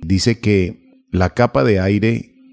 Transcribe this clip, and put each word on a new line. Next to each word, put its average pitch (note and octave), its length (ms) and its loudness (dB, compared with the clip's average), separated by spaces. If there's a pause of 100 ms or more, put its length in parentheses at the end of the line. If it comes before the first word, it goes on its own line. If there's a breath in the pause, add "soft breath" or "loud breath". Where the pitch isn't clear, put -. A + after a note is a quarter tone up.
dice F#2+ 400 0
que F#2+ 720 -2
la F2+ 200 0
capa B2 320 0
de G#2+ 160 2
aire G#2 540 -2 (200)